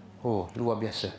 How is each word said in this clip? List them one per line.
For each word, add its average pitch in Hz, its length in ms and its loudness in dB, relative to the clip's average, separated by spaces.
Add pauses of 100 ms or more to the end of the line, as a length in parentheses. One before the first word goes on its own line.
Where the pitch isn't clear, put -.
(240)
Oh, 104 320 4
luar 117 240 2
biasa, 104 400 -2